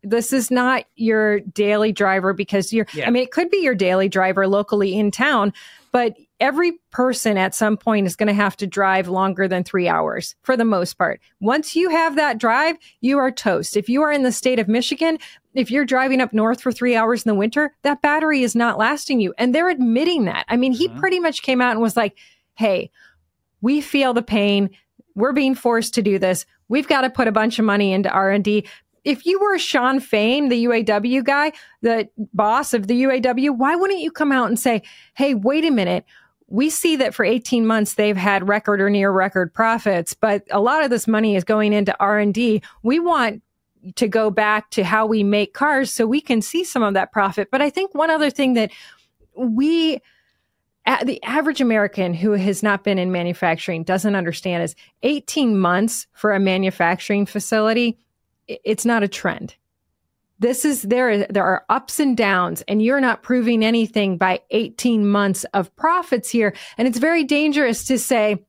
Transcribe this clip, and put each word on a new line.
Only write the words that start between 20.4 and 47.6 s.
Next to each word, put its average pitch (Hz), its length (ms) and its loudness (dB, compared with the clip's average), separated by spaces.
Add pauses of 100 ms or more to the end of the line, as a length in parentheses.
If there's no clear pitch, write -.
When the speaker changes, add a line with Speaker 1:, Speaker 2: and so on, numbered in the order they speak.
Speaker 1:
I 240 80 0
mean, 254 160 2
he 277 160 0
Speaker 2:
Mm-hmm. 240 100 -12
Speaker 1:
pretty 370 200 0
much 330 220 -2
came 254 200 0
out 247 100 2
and 220 100 -2
was 226 140 0
like, 214 220 -2 (380)
"Hey, 208 360 0 (680)
we 277 180 2
feel 277 340 0
the 240 80 0
pain. 202 480 0 (460)
We're 240 160 0
being 269 240 0
forced 226 380 -2
to 233 80 0
do 196 180 2
this. 185 260 0 (220)
We've 277 200 -2
gotta 262 220 0
put 254 200 0
a - 20 0
bunch 214 260 0
of 220 80 2
money 202 280 2
into 190 180 0
R 190 180 2
and 202 140 2
D." 208 240 0 (380)
If 285 200 -2
you 381 140 2
were 403 180 2
Sean 269 440 0
Fain, 247 480 0
the 240 80 2
U 240 160 2
A 226 100 0
W 240 400 0
guy, 294 300 0 (280)
the 226 280 0 (240)
boss 220 400 0
of 202 140 -2
the 240 80 2
U 262 160 2
A 262 100 0
W, 262 320 0
why 269 240 0
wouldn't 381 240 -2
you 320 100 -6
come 285 220 -2
out 247 140 0
and 220 120 -2
say, 226 220 0 (320)
"Hey, 277 200 0
wait 262 300 0
a 330 80 2
minute. 180 320 0 (440)
We 254 220 0
see 311 280 0
that 254 160 0
for 226 100 -2
eighteen 233 420 0
months 220 280 0
they've 208 240 0
had 190 300 0
record 208 340 0
or 202 80 2
near 202 220 2
record 185 420 0
profits, 220 600 0
but 202 380 -2
a 202 80 0
lot 277 240 2
of 269 60 -2
this 233 180 -2
money 214 280 2
is 180 80 0
going 214 280 0
into 202 280 0
R 208 200 2
and 208 140 2
D. 214 280 0 (220)
We 269 160 2
want 269 420 -2 (540)
to 240 120 0
go 214 240 0
back 214 400 0
to 202 120 0
how 214 220 0
we 214 180 0
make 202 300 0
cars 277 380 0
so 226 160 0
we 262 140 0
can 226 200 0
see 339 220 -4
some 269 180 -4
of 202 140 0
that 190 160 0
profit." 196 400 -2
But 269 100 0